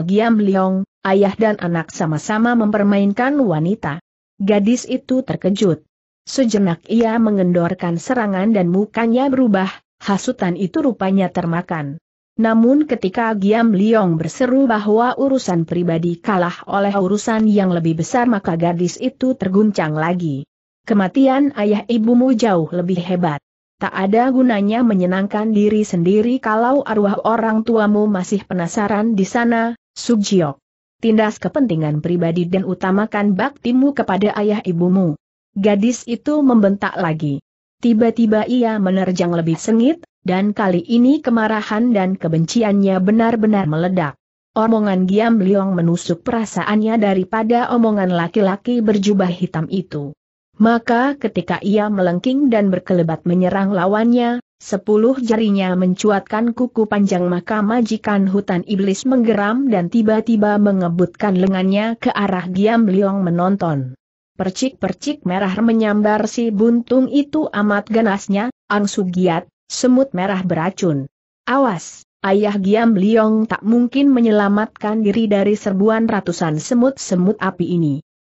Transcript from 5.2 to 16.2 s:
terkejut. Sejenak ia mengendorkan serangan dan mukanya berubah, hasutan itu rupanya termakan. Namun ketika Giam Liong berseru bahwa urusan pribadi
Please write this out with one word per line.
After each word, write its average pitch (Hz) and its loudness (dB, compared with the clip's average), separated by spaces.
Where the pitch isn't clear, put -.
terkejut. 185 -2
Sejenak 202 -2
ia 226 0
mengendorkan 180 0
serangan 214 -2
dan 180 2
mukanya 226 0
berubah, 233 2
hasutan 190 -4
itu 185 -4
rupanya 196 0
termakan. 170 -6
Namun 226 2
ketika 226 -2
Giam 214 2
Liong 196 2
berseru 247 0
bahwa 214 0
urusan 247 -2
pribadi 170 -4